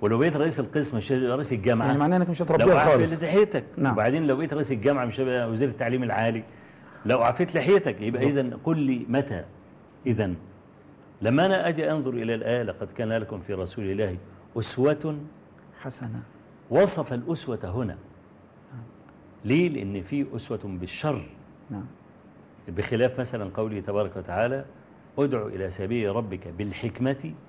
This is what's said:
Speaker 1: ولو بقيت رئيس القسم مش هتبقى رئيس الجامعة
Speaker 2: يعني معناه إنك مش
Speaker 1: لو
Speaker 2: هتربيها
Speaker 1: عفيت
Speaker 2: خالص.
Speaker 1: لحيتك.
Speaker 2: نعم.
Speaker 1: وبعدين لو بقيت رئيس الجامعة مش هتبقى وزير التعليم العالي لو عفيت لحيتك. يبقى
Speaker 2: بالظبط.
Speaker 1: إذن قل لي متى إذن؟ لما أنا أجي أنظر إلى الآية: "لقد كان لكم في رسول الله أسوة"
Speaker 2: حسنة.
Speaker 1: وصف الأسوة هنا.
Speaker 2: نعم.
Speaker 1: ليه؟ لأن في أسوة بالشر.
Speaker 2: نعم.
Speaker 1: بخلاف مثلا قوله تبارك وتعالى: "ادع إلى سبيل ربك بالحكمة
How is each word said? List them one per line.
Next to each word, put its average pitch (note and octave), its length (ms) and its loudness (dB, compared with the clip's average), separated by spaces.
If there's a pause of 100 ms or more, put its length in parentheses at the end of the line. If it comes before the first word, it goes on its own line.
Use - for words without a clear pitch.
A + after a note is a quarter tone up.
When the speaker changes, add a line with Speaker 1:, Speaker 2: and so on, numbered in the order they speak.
Speaker 1:
ولو G#2+ 160 4
بقيت D3+ 200 2
رئيس D3 220 0
القسم C3+ 380 -2
مش G#2+ 140 -4
هتبقى B2+ 240 2
رئيس C#3 180 -4
الجامعة A2+ 320 2
Speaker 2:
يعني C#3 140 2
معناه E3 180 4
إنك F3+ 120 2
مش E3+ 120 -4
Speaker 1:
لو E3+ 40 0
Speaker 2:
هتربيها E3 340 6
Speaker 1:
عفيت D3+ 300 6
Speaker 2:
خالص. D#3+ 140 -2
Speaker 1:
لحيتك. F3 400 4 (140)
Speaker 2:
نعم. C3+ 160 2
Speaker 1:
وبعدين B2+ 340 2
لو C3 100 4
بقيت D3+ 160 -2
رئيس C#3+ 180 -2
الجامعة C3 340 2
مش A#2 140 -4
هتبقى B2+ 300 0
وزير B2 200 2
التعليم B2+ 340 -2
العالي A2+ 400 0 (640)
لو A#2+ 160 4
عفيت B2 340 2
لحيتك. D#3 460 4
يبقى A#2+ 200 -2
Speaker 2:
بالظبط. C#3 240 2
Speaker 1:
إذن A#2 180 -6
قل D#3+ 160 2
لي C3 300 0
متى A#2 340 -2 (640)
إذن؟ G#2+ 280 0 (840)
لما C3 240 4
أنا F#3 220 2
أجي D#3 240 0
أنظر C#3 220 -2
إلى A#2 220 -2
الآية: A#2 280 0
"لقد G#2 280 -6
كان A2 220 -2
لكم A2 260 -4
في F2 140 -8
رسول F#2+ 320 -6
الله G2 320 -2 (400)
أسوة" D3 600 0 (640)
Speaker 2:
حسنة. A#2 400 -10 (480)
Speaker 1:
وصف E3 440 2
الأسوة B2 500 -4
هنا. G2 340 -4 (760)
Speaker 2:
نعم. A#2 100 -14 (600)
Speaker 1:
ليه؟ E3 240 4
لأن G2+ 340 -4
في C#3+ 220 -4 (100)
أسوة A#2 280 -6
بالشر. G2+ 640 -6 (440)
Speaker 2:
نعم. G2+ 160 -8 (840)
Speaker 1:
بخلاف A#2 520 0
مثلا A#2 340 -6
قوله A2 260 -4
تبارك G2+ 380 -2
وتعالى: A2+ 480 -2 (540)
"ادع C3 280 0
إلى F#2+ 220 -6
سبيل G2+ 460 -2
ربك G2 320 -6
بالحكمة A#2 840 -4 (160)